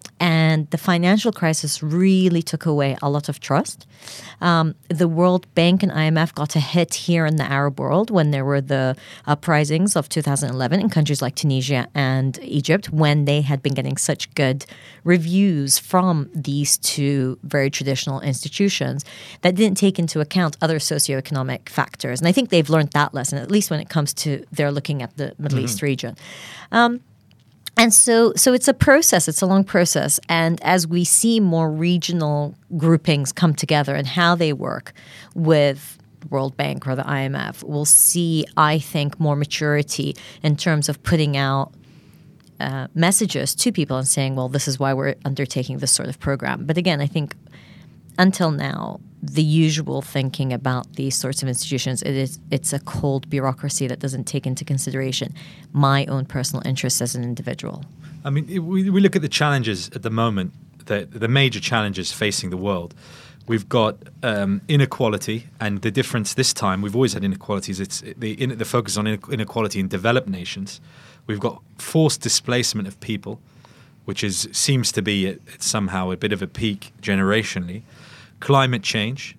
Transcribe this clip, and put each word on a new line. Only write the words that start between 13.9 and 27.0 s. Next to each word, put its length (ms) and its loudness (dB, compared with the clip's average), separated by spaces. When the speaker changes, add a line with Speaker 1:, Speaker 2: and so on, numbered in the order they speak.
Speaker 1:
such 380 -4
good 320 0
reviews 720 2
from 560 0
these 440 -2
two 640 0
very 260 0
traditional 500 -4
institutions 840 -2
that 120 4
didn't 220 2
take 240 2
into 200 -2
account 400 0
other 200 0
socioeconomic 880 -4
factors. 520 -4
And 60 2
I 60 6
think 180 2
they've 180 4
learned 220 4
that 240 0
lesson, 240 -4
at 140 -8
least 180 2
when 80 -2
it 100 -10
comes 260 -2
to 360 -4
their 220 0
looking 280 -4
at 160 -10
the 220 -6
Middle 200 -2
Speaker 2:
Mm-hmm. 60 -2
Speaker 1:
East 160 -6
region. 360 -4
Um, 280 4